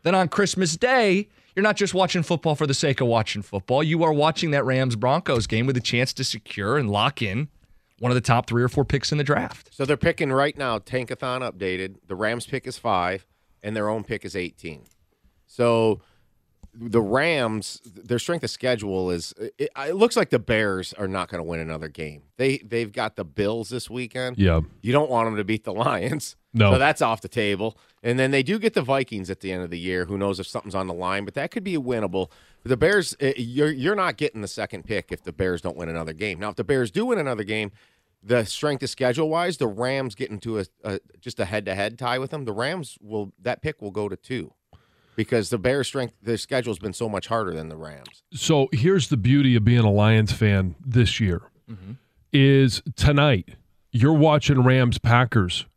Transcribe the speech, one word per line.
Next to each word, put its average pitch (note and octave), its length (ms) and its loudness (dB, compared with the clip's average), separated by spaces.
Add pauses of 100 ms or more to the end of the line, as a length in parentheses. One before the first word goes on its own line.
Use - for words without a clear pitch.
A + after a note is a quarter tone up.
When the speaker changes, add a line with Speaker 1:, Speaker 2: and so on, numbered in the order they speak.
Speaker 1:
Then G3+ 120 2
on F#3 140 2
Christmas F#3 480 0
Day, G#3+ 500 2 (260)
you're F#3+ 100 0
not G#3 120 2
just G3+ 180 -2
watching F3+ 300 0
football D#3+ 320 0
for D#3 120 0
the C#3 60 0
sake C#3 280 0
of B2 60 2
watching G#2+ 340 0
football. B2 420 -2
You D#3+ 200 2
are D#3+ 100 4
watching D3+ 380 2
that C#3+ 120 2
Rams-Broncos C3 840 0
game A2+ 180 0
with C3+ 100 0
a A#2+ 60 0
chance B2 320 0
to C3 100 -6
secure G#2+ 540 -4
and A#2+ 120 0
lock G#2+ 320 0
in A2+ 280 -4 (500)
one A#2+ 120 0
of B2 40 2
the B2 60 2
top A#2+ 260 2
three A#2+ 160 0
or B2 60 2
four C#3 160 0
picks - 260 -2
in D3 60 -2
the D3 80 0
draft. - 480 -4
Speaker 2:
So C#3 100 -4
they're C#3 140 0
picking D#3+ 340 0
right C#3 260 0
now, B2 220 -4
Tankathon B2+ 600 -6
updated. F#2+ 540 -6 (120)
The F#2+ 80 -8
Rams A2 300 -4
pick C3 220 -8
is B2+ 100 -12
five, F#2+ 480 -2 (380)
and G#2+ 120 -8
their G#2 140 -2
own A2 160 -4
pick G#2+ 180 -8
is F#2 120 -12
eighteen. D#2+ 480 -10 (640)
So A2+ 560 2 (720)
the A2+ 280 0
Rams, A#2+ 840 0
their A2 340 -4
strength E3+ 240 -4
of A2 80 -6
schedule G2+ 580 -2
is, E2+ 240 -4 (240)
it, D3 180 -4
it D3+ 200 -4
looks A3 200 2
like G3+ 140 2
the B2+ 100 2
Bears G2+ 540 0
are G2 140 -6
not F#2 200 -4
gonna F2 160 -8
win E2 160 -6
another D#2+ 280 -8
game. D2+ 340 -12 (160)
They, C3+ 220 0
they've A2 320 -6
got A2 240 -6
the G2 100 -8
Bills G#2 440 -4
this A#2+ 200 -10
weekend. B2 480 -8
Speaker 3:
Yeah. E2+ 240 4 (220)
Speaker 2:
You A2+ 100 -2
don't D3 160 4
want A2+ 180 2
'em G#2+ 100 -2
to G#2 60 -2
beat G#2+ 200 -2
the G2+ 100 -8
Lions. A#2+ 600 -4 (180)
Speaker 3:
No. G#2 200 6
Speaker 2:
So F#2+ 40 6
that's D3 240 2
off A2+ 200 0
the F#2+ 60 -14
table. G#2 500 -2 (260)
And B2 160 0
then C3 120 2
they C3+ 120 4
do G3+ 160 -2
get A3 160 0
the F3 80 2
Vikings A#2 480 -2
at F#2 80 -8
the F#2+ 120 -8
end F2+ 120 -4
of E2+ 80 -8
the F2 80 -8
year. F2+ 260 -2
Who G2 140 -6
knows G2 200 -2
if F2+ 80 -8
something's G#2 280 -10
on F#2+ 120 -2
the F2 60 -8
line, F#2 320 -4
but G2 80 -10
that C#3+ 180 -6
could G#3 120 -8
be F3+ 140 -4
winnable. G#2+ 520 -4 (340)
The B2 140 0
Bears, F3 420 2
eh, C3+ 180 0
you're, B2+ 340 0
you're D3+ 240 -2
not F3+ 220 -2
getting B2 240 -4
the G2 60 -8
second G2+ 380 -8
pick G2 260 -6
if F2 120 -10
the F2+ 100 -10
Bears F2+ 280 -2
don't D#2+ 160 -8
win E2 120 -8
another E2 240 -8
game. F2+ 260 -6
Now, G#2 100 -6
if - 80 -10
the A2+ 60 -4
Bears B2 280 0
do G#3+ 160 -2
win A#3 100 0
another B2+ 260 -4
game, G#2 280 -4 (520)
the A2+ 220 2
strength C#3+ 380 -4
of A#2+ 60 -6
schedule-wise, D#3 680 -2
the B2+ 100 0
Rams B2 480 -4
get C3 140 -8
into G#2+ 300 -6
a, F#2 60 -4 (180)
a, G2 160 -6 (220)
just - 180 -12
a G#2 60 0
head-to-head G2+ 520 -4
tie B2+ 220 -4
with C3+ 120 -8
them. D3 140 -8
The G#2+ 80 -6
Rams C#3 480 -6
will, G#2 300 -6 (100)
that A#2 200 -4
pick D3+ 200 -8
will G2+ 100 -10
go G#2 180 -4
to F#2 60 -8
two. G#2+ 380 -10 (640)
Because A2+ 340 0
the A#2+ 80 -2
Bears' B2+ 300 0
strength, B2+ 340 -6
their A2 160 -2
schedule's A#2+ 400 -4
been G2 160 -8
so A2+ 160 -4
much G2 180 -6
harder G#2+ 240 -2
than D#2+ 180 -8
the D#2 80 -14
Rams. D2+ 440 -18 (120)
Speaker 3:
So C#3+ 380 2
here's D#3+ 380 2
the C#3+ 80 2
beauty B2+ 380 6
of G#2+ 100 4
being A#2+ 140 6
a G#2+ 120 6
Lions G#2+ 400 6
fan G2 520 2
this A#2+ 360 2
year, F2+ 220 2 (280)
Speaker 1:
Mm-hmm. G2 240 -16 (380)
Speaker 3:
is C3+ 500 6 (140)
tonight C#3+ 540 4 (420)
you're B2+ 220 6
watching D3 500 6
Rams-Packers A#2+ 1040 4 (120)